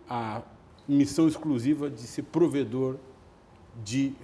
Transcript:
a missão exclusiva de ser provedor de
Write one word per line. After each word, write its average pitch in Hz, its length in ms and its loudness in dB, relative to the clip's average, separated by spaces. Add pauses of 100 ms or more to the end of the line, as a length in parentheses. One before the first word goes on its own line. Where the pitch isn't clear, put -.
a 117 320 -6 (460)
missão 143 400 4
exclusiva 147 600 0
de 123 120 -10
ser 127 220 -8
provedor 131 760 0 (840)
de 135 300 -2 (100)